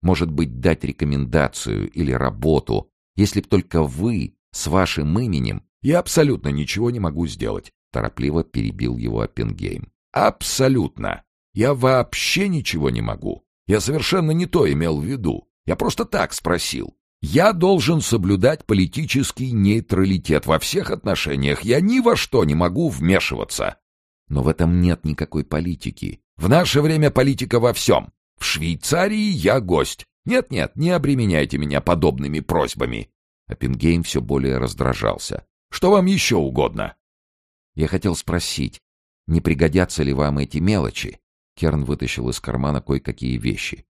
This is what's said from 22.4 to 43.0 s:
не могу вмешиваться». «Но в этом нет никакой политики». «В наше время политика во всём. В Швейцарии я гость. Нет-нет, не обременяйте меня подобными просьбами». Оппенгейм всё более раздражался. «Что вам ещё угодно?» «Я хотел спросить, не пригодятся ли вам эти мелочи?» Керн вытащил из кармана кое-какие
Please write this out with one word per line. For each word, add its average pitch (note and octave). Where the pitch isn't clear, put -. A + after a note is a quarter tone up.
не D2
могу F2+
вмешиваться». C2
«Но C#2+
в B1+
этом F2
нет F2
никакой D2+
политики». -
«В D#2+
наше D3+
время D3+
политика B2+
во A#2
всём. -
В -
Швейцарии F3+
я A#2+
гость. F2
Нет-нет, A3
не D#3+
обременяйте B2
меня C#2+
подобными D2+
просьбами». B1
Оппенгейм C2
всё -
более C2
раздражался. B1
«Что -
вам G3
ещё F#3
угодно?» B1+
«Я D#2
хотел F2+
спросить, -
не E2
пригодятся E2
ли C#2
вам C#2+
эти C#2+
мелочи?» E2+
Керн D2
вытащил B1+
из B1
кармана C2
кое-какие B1+